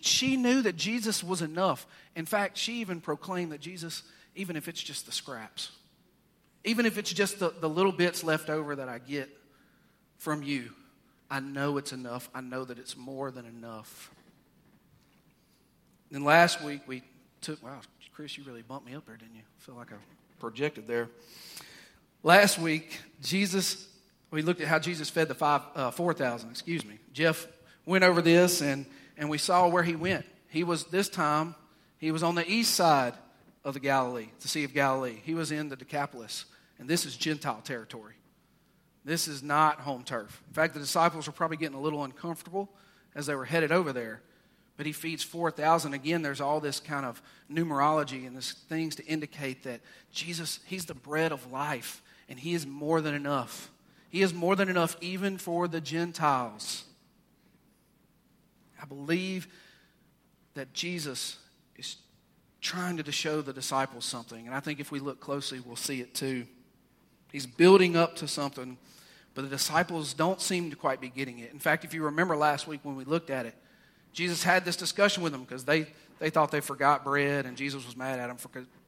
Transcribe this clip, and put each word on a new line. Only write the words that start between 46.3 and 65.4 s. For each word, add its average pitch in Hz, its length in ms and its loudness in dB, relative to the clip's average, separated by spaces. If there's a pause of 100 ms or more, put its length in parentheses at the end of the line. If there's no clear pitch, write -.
all 147 200 2
this 143 180 -4
kind 143 260 -6
of 120 160 -6 (320)
numerology 147 760 2
and 127 80 -14
this 127 160 -8
things 160 420 -4
to - 120 -14
indicate 147 580 -4
that 120 160 -8 (320)
Jesus, 165 540 -6
he's 185 180 -8
the 165 100 -10
bread 151 380 0
of 123 180 -10
life, 135 500 -6 (280)
and 131 100 -14
he 165 160 -4
is 156 100 -2
more 147 360 0
than 151 120 -2
enough. 143 600 -4 (360)
He 190 140 2
is 185 100 4
more 175 220 2
than 190 140 2
enough 170 320 2
even 185 360 -4
for 175 300 -2
the 165 140 -2
Gentiles. 147 1040 -2 (2000)
I - 40 -16
believe 170 640 -4 (1080)
that 135 180 -10
Jesus 160 680 -6 (360)
is - 220 -12 (640)
trying 180 380 -4
to, 151 40 -4
to 147 80 -8
show 151 320 0
the 135 100 -6
disciples 131 520 -2
something, 117 420 -10
and 127 80 -8
I 135 60 -2
think 147 180 -6
if 143 140 -10
we 139 80 -4
look 135 180 -8
closely, 139 400 -6